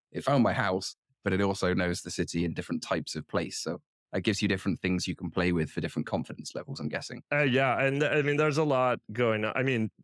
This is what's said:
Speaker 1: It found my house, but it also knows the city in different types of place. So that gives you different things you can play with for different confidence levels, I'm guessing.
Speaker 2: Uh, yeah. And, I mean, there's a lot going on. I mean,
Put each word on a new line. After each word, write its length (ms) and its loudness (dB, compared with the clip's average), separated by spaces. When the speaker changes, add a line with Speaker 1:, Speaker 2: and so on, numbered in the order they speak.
Speaker 1:
It 140 -6
found 180 4
my 100 6
house, 440 -2
but 80 0
it 80 2
also 320 2
knows 300 0
the 80 -10
city 340 -2
in 80 -2
different 300 -4
types 320 -4
of 120 -8
place. 320 -4
So 220 -6
that 100 -2
gives 200 0
you 60 2
different 320 0
things 280 0
you 80 -4
can 140 -6
play 220 2
with 180 0
for 100 -6
different 260 -4
confidence 480 -6
levels, 260 -8
I'm 80 -4
guessing. 340 -8
Speaker 2:
Uh, 120 2
yeah. 360 2
And, 240 2
I 160 2
mean, 160 2
there's 220 2
a 60 4
lot 340 2
going 360 2
on. 100 -2
I 60 0
mean, 280 0